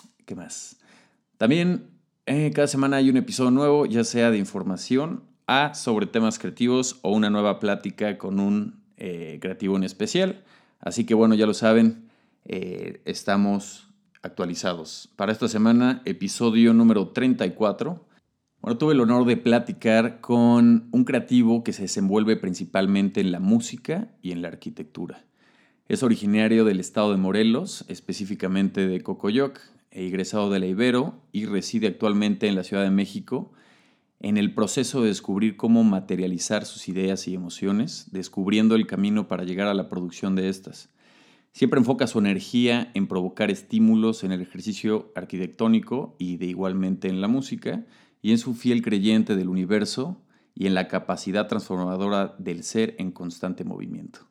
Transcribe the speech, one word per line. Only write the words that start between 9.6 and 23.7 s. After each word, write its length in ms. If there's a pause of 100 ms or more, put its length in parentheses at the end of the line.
en 60
especial. 600 (360)
Así 260
que 80
bueno, 220
ya 100
lo 80
saben, 560 (360)
eh, 600
estamos 840 (340)
actualizados. 920
Para 160
esta 160
semana, 580
episodio 680
número 360
treinta 360
y 60
cuatro. 560 (520)
Bueno, 200
tuve 140
el 80
honor 240
de 120
platicar 840
con 680
un 140
creativo 600
que 100
se 100
desenvuelve 540
principalmente 840
en 100
la 80
música 840